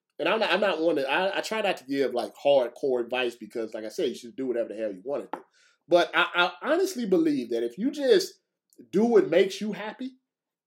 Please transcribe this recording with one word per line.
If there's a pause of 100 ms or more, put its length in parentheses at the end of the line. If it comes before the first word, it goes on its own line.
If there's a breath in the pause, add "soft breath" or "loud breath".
(200)
and
I'm
not,
I'm
not
one
to,
I,
I
try
not
to
give,
like,
hardcore
advice
because,
like
I
said,
you
should
do
whatever
the
hell
you
wanna
do. (480 soft breath)
But
I,
I
honestly
believe
that
if
you
just (580)
do
what
makes
you
happy (560)